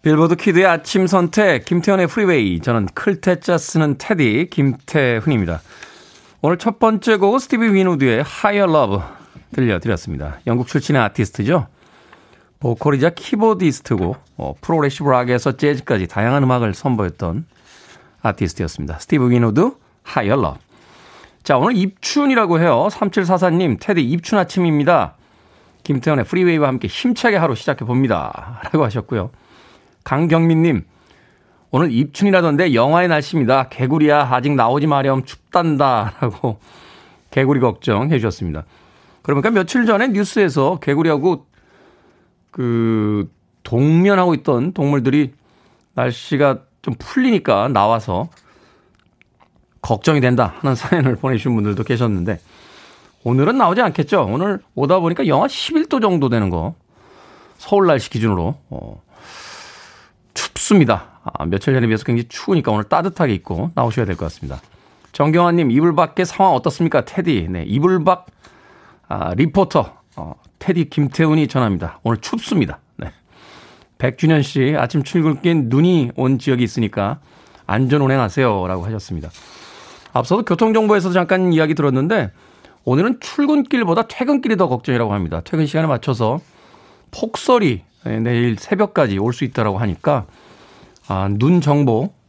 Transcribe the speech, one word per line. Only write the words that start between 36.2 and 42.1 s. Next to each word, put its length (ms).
라고 380
개구리 280
걱정해 600
주셨습니다. 460
그러니까 280
며칠 360
전에 220
뉴스에서 720
개구리하고 640